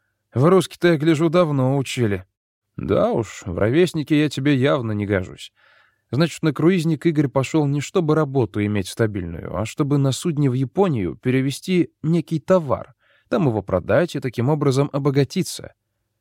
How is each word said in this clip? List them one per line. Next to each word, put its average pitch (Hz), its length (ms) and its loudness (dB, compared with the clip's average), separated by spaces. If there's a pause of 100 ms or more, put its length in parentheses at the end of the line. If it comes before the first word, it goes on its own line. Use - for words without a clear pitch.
(340)
В 123 120 2
русский-то, 175 440 2
я 165 80 4
гляжу, 160 320 2
давно 143 480 2
учили». 110 480 -2 (500)
«Да 185 360 0
уж, - 340 -4
в 87 120 -6
ровесники 151 560 0
я 151 160 2
тебе 139 260 0
явно 127 380 0
не 104 120 -2
гожусь». 95 460 -4 (600)
Значит, 156 300 -2
на 156 120 0
круизник 160 520 0
Игорь 151 220 2
пошёл 139 400 0
не 143 140 -2
чтобы 156 340 0
работу 135 500 0
иметь 104 220 -2
стабильную, 87 680 -4
а 98 120 -4
чтобы 143 320 -2
на 139 120 2
судне 147 380 -2
в 120 40 0
Японию 127 600 0
перевезти 135 760 -2 (100)
некий 160 380 -2
товар, 160 560 -2 (320)
там 214 180 0
его 107 160 2
продать 98 540 0
и 143 40 -8
таким 123 300 -2
образом 143 420 0
обогатиться. 143 840 -2 (460)